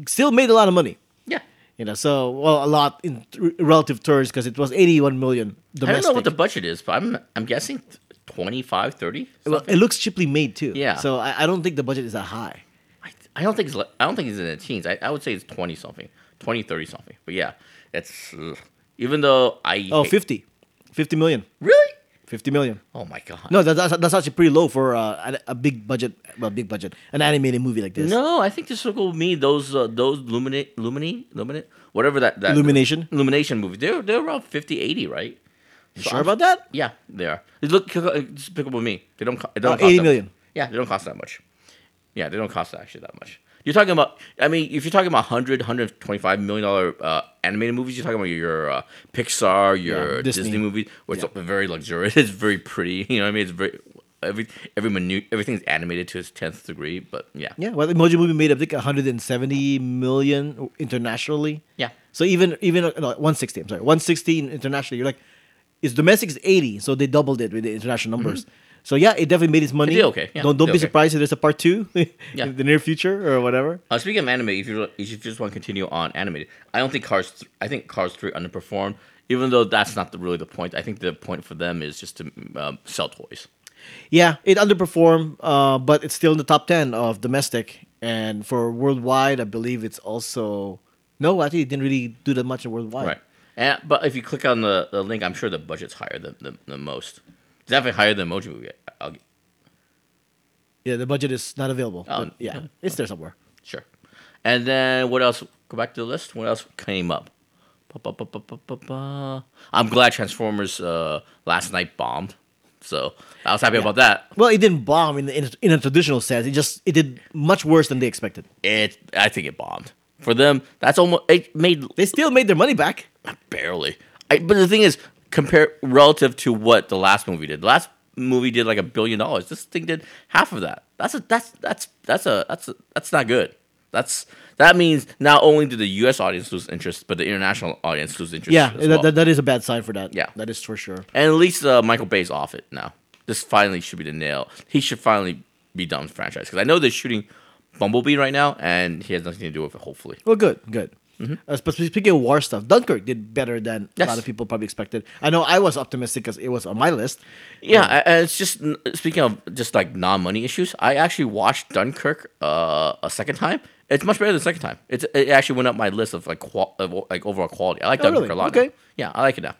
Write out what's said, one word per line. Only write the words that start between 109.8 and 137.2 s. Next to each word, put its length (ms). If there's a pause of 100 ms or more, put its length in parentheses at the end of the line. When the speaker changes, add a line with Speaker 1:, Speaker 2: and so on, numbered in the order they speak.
Speaker 2:
glad 240
Transformers, 680
uh, 400 (260)
Last 260
Night 240
bombed. 380 (480)
So 320 (320)
I 60
was 100
happy 140
Speaker 1:
Yeah. 60
Speaker 2:
about 120
that. 320 (100)
Speaker 1:
Well, 140
it 100
didn't 240
bomb 320
in, 140
in, 180 (140)
in 100
a 60
traditional 420
sense. 260
It 40
just, 340
it 80
did 280 (120)
much 320
worse 240
than 120
they 60
expected. 400 (160)
Speaker 2:
It, 360 (180)
I 140
think 160
it 100
bombed. 360 (280)
For 140
them, 260 (200)
that's 180
almost, 320
it 260
made 280 (120)
Speaker 1:
They 100
still 240
made 160
their 100
money 180
back. 320 (420)
Speaker 2:
Barely. 480 (340)
I, 80
but 160
the 140
thing 140
is, 160 (320)
compare 420 (100)
relative 540
to 160
what 360
the 80
last 300
movie 200
did. 160
The 40
last 220 (280)
movie 340
did, 160
like, 120
a 40
billion 360
dollars. 300
This 160
thing 220
did 160 (260)
half 240
of 100
that. 220 (140)
That's 160
a, 60
that's, 300 (100)
that's, 280 (160)
that's 220
a, 220
that's 200
a, 60 (200)
that's 180
not 160
good. 260 (360)
That's, 360 (300)
that 200
means 300 (140)
not 220
only 240
did 120
the 80
U 220
S 120
audience 320
lose 160
interest, 380
but 120
the 80